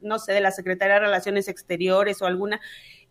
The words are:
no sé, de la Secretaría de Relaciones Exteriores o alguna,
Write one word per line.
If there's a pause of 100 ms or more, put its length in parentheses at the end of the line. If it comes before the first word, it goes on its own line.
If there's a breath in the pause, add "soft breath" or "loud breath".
no
sé,
de
la
Secretaría
de
Relaciones
Exteriores
o
alguna, (520 loud breath)